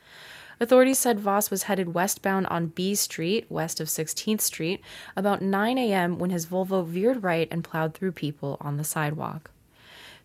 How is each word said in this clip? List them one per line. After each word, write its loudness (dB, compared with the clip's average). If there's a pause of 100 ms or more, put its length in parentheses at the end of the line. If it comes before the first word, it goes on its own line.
(600)
Authorities 6
said 2
Voss 2
was -2
headed 0
westbound 0
on 0
B -2
Street, -2
west -4
of -4
sixteenth -2
Street, -2 (340)
about 0
nine 2
A 2
M 2
when 0
his -2
Volvo 0
veered 2
right 2
and -2
plowed -2
through -4
people -6
on -4
the -2
sidewalk. -4 (720)